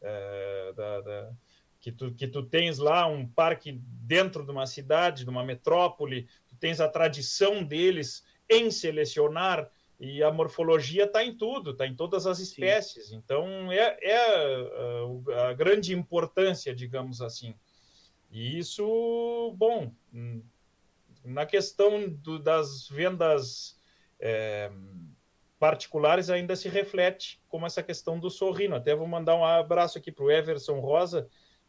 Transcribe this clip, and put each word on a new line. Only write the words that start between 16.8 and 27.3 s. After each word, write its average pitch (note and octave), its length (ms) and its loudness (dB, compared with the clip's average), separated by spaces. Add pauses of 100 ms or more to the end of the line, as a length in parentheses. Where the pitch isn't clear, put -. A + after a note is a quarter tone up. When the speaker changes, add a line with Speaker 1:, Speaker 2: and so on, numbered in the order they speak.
Speaker 1:
assim. A#2 320 -12 (760)
E A#2+ 260 -8
isso, A#3 1000 -2
bom, G3 360 2 (200)
hum, A#2 280 -10 (840)
na C3+ 220 -4
questão G3+ 640 2
do, D#3 300 -8
das D3 480 0
vendas, D#3 880 0 (440)
é, G#2+ 500 -2 (880)
particulares D#3 720 4
ainda F3+ 260 0
se F3+ 140 -6
reflete F#3 800 0